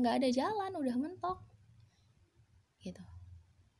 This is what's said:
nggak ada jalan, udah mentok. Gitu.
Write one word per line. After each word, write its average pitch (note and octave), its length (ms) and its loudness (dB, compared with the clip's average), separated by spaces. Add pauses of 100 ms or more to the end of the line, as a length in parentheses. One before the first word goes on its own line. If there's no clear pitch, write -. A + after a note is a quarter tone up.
nggak B3 240 4
ada B3+ 80 6
jalan, F#4+ 400 2
udah C4 240 0
mentok. F4+ 400 -2 (1400)
Gitu. F3+ 240 -10 (760)